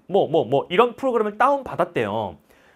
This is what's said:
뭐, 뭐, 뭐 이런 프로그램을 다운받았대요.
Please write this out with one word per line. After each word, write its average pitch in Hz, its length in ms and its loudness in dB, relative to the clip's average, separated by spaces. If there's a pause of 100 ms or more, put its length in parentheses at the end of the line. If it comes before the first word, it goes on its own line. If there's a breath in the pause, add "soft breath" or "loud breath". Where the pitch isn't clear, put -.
뭐, 170 200 0
뭐, 143 180 0
뭐 131 260 0
이런 233 240 2
프로그램을 220 420 -2
다운받았대요. 139 1000 -2 (380 soft breath)